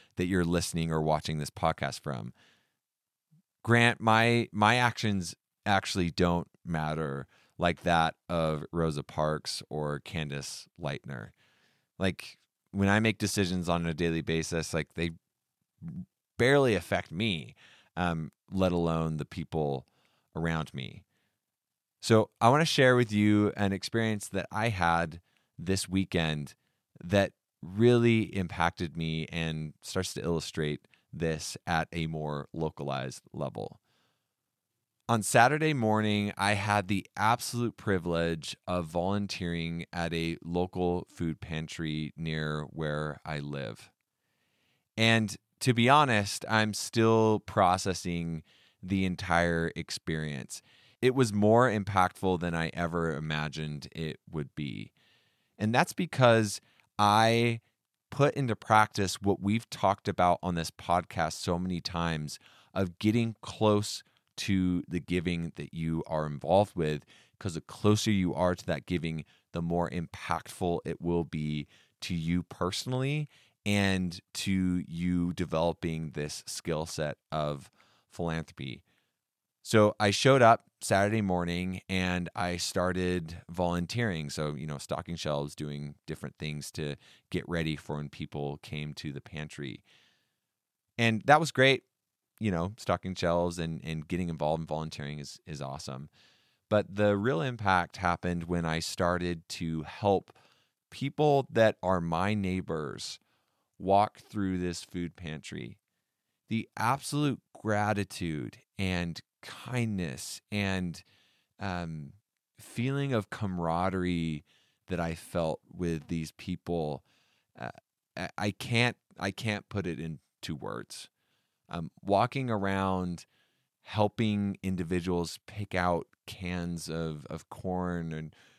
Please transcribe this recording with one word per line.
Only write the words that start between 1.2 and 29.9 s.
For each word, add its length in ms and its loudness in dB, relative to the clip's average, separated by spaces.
this 100 -6
podcast 520 -4
from. 320 -10
Grant, 360 4
my, 520 4
my 240 6
actions 600 0
actually 460 2
don't 360 2
matter 640 -4
like 240 0
that 340 4
of 420 0
Rosa 320 0
Parks 680 -2
or 300 -4
Candace 680 -8
Lightner. 500 -8
Like, 400 -2
when 180 2
I 100 6
make 180 4
decisions 500 0
on 200 2
a 60 -2
daily 280 0
basis, 520 -2
like, 200 -4
they 180 -2
barely 380 6
affect 360 -2
me, 440 -4
um, 340 -2
let 200 2
alone 460 0
the 80 -6
people 640 -4
around 400 -2
me. 280 -12
So 280 6
I 80 4
wanna 160 6
share 320 6
with 160 2
you 460 6
an 160 0
experience 560 -2
that 240 -4
I 160 0
had 500 2
this 320 -2
weekend 640 0
that 300 4
really 600 6
impacted 760 -2
me 380 -4
and 480 -4
starts 320 -4